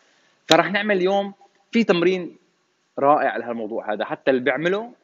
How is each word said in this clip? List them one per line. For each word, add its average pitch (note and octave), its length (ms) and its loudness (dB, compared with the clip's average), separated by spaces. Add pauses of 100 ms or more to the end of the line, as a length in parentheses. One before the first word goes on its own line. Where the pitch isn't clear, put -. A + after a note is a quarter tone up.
(460)
فرح E3 260 2
نعمل G#3 240 0
اليوم G3 380 -2 (380)
في A3+ 120 2
تمرين F3+ 520 0 (600)
رائع C3+ 380 2
لهالموضوع A2+ 560 -6
هذا، G#2+ 120 -4
حتى - 260 -2
اللي B2+ 120 2
بيعمله F3 500 -2 (120)